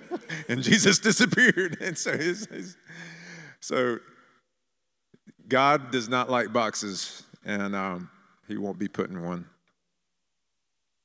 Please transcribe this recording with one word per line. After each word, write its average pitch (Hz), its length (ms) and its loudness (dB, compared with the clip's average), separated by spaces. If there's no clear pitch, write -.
<laughs> - 100 -10
And 120 140 -2
Jesus 196 360 6
disappeared. 202 800 4
<laughs> - 40 -14
And 180 160 -6
so 160 180 -2
he's, 175 340 -4
he's, 180 280 -12
so 127 380 0
God 135 440 4
does 123 180 -2
not 123 220 0
like 117 240 0
boxes, 104 680 -4
and, 101 320 -4
um, 92 320 -4
he 104 80 -8
won't 101 220 -6
be 98 100 -4
put - 220 -4
in 90 120 -10
one. 87 220 -6